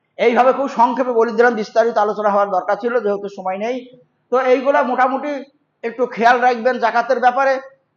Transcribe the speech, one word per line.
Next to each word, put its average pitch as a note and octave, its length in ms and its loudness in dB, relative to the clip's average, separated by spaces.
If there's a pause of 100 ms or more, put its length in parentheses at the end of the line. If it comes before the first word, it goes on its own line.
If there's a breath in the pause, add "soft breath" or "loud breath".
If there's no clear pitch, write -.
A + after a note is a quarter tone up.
(200)
এইভাবে B3 340 4
খুব C4+ 160 -2
সংক্ষেপে B3 440 0
বলে A3+ 180 2
দিলাম, A#3 220 4
বিস্তারিত A3+ 440 0
আলোচনা G#3 320 0
হওয়ার G3+ 200 0
দরকার F#3+ 280 -2
ছিল, A#3 220 -4
যেহেতু G3+ 300 -4
সময় F#3+ 280 -8
নেই। A#3 180 -4 (560)
তো A#3+ 100 0
এইগুলা C4 420 2
মোটামুটি C4 480 0 (520)
একটু A#3 240 -4
খেয়াল A#3 320 2
রাখবেন B3 400 0
জাকাতের A#3 400 -2
ব্যাপারে, C4 340 0 (440)